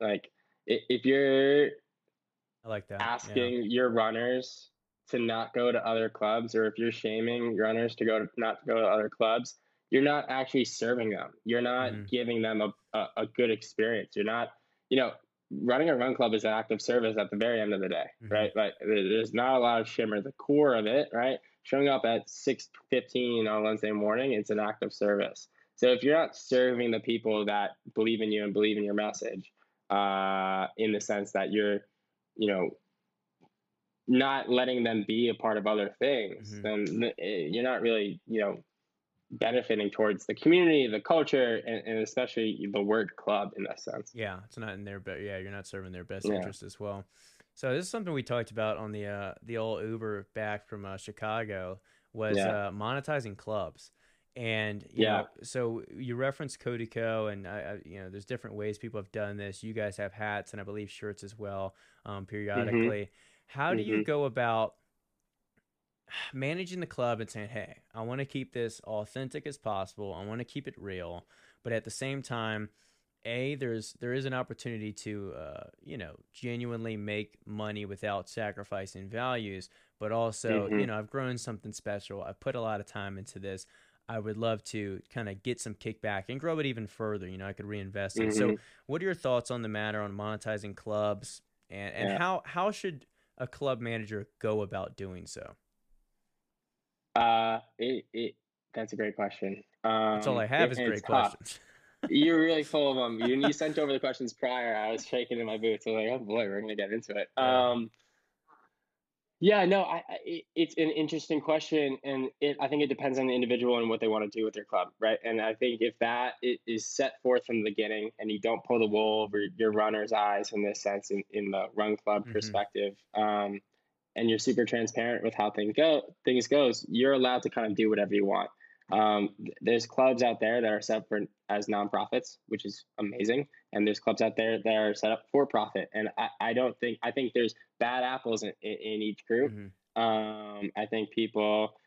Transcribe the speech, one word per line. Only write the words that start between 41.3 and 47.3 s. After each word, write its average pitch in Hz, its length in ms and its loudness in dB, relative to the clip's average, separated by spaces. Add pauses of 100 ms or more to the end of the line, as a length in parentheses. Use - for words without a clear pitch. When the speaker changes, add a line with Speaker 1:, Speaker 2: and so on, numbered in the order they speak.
Speaker 1:
and, 113 220 -4
and 110 140 -2
especially 110 720 -2
the 104 100 0
word 107 320 2
club 101 420 -2
in 98 60 -6
that 101 160 -6
sense. - 340 -10
Speaker 2:
Yeah, 101 320 -8
it's - 140 -18
not 110 160 -8
in 101 100 -10
their 98 140 -10
be-, 92 260 -10
yeah, 98 140 -8
you're 95 140 -10
not 98 160 -12
serving 95 240 -10
their 90 100 -10
best 95 240 -8
Speaker 1:
Yeah. 104 80 2
Speaker 2:
interest 98 300 -6
as 101 160 -16
well. 101 240 -8 (500)